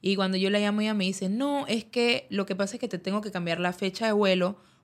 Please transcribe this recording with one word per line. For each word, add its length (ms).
Y 160
cuando 200
yo 140
la 100
llamo, 220
ella 120
me 100
dice, 240
"No, 380
es 180
que 460
lo 160
que 80
pasa 220
es 40
que 80
te 100
tengo 220
que 120
cambiar 260
la 140
fecha 340
de 60
vuelo 480